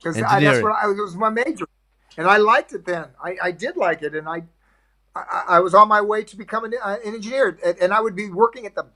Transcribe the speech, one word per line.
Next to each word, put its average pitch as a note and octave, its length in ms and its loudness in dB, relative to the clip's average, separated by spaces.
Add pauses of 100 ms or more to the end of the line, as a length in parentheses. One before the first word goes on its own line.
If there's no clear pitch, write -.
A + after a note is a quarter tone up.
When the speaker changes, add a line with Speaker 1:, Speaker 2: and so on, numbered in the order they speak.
Speaker 1:
'cause E3 160 -6
I, A2+ 40 -2
that's G#3 120 2
Speaker 2:
Engineering. C#3 300 4
Speaker 1:
what D3+ 80 2
I, G#3+ 180 0
it G3 60 -2
was G3+ 200 -6
my A3 140 0
major, A#3 360 -4 (520)
and D#3+ 100 0
I G3+ 100 6
liked B3+ 360 2
it F#3 120 -12
then. E3 240 -6 (140)
I, F3 200 -8
I F3+ 80 -2
did A3 260 -8
like E3+ 240 -2
it, D3+ 140 -8
and D#3 120 -8
I, E3+ 160 -8 (720)
I, - 340 -6
I F3 100 6
was F3+ 160 2
on G#3+ 120 10
my G#3+ 140 4
way G#3 220 -2
to G#3 120 -18
becoming A3 380 -8
an, B3 100 -8
uh, G3+ 220 -4
an G#3 80 -8
engineer, A3+ 500 -2
and, F3 140 0
and F#3 160 2
I A3 80 2
would A3 140 -4
be G3+ 160 -8
working A3+ 340 0
at G3 80 -12
the D#3 220 -10